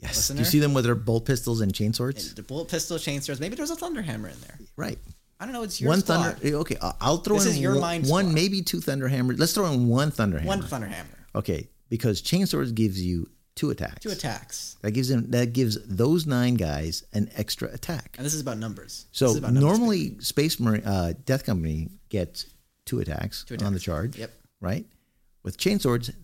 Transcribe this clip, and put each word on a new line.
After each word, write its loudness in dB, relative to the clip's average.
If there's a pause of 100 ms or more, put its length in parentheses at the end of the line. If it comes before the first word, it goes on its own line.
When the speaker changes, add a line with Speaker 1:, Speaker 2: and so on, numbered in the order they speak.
Speaker 1:
Yes. -8
Speaker 2:
Listener? 0
Speaker 1:
Do -4
you 4
see 4
them 4
with 4
their 4
bolt 2
pistols 0
and 2
chainswords? -2
Speaker 2:
And -14
the -14
bolt -8
pistol, -2
chainswords. -4
Maybe -6
there's -4
a -6
Thunderhammer -6
in -14
there. -18 (200)
Speaker 1:
Right. -6 (440)
Speaker 2:
I -8
don't -8
know. -6
It's -8
your 2
Speaker 1:
One 6
Speaker 2:
squad. 2
Speaker 1:
thunder. 0
Okay, -2
I, -2
I'll 2
throw 0
Speaker 2:
This 4
Speaker 1:
in 4
Speaker 2:
is 0
your 2
Speaker 1:
one, 4
Speaker 2:
mind 0
Speaker 1:
one, 4
Speaker 2:
squad. 4
Speaker 1:
maybe 2
two -2
Thunderhammers. 0
Let's 4
throw 2
in 4
one 4
Thunderhammer. 2
Speaker 2:
One 0
Thunderhammer. -8 (180)
Speaker 1:
Okay, -2 (200)
because 0
chainswords 0
gives 0
you -2 (300)
two 0
attacks. -6
Speaker 2:
Two -6
attacks. -8
Speaker 1:
That -2
gives 0
him, 0
that 2
gives 2 (100)
those 2
nine 4
guys -2 (100)
an 0
extra -4
attack. -8
Speaker 2:
And -10
this -2
is -4
about -6
numbers. -10
Speaker 1:
So 2
Speaker 2:
This 6
is 2
about 0
numbers, 8
Speaker 1:
normally, 2
Speaker 2:
baby. -12
Speaker 1:
Space 0
Marine, 2
uh, 0 (140)
Death 0
Company -2 (180)
gets -4 (400)
two -2
attacks -6
Speaker 2:
Two -10
Speaker 1:
on -6
the 0
Speaker 2:
attacks. 0
Speaker 1:
charge. -2
Speaker 2:
Yep. -10 (300)
Speaker 1:
Right? -2 (560)
With -8
chainswords, 0 (120)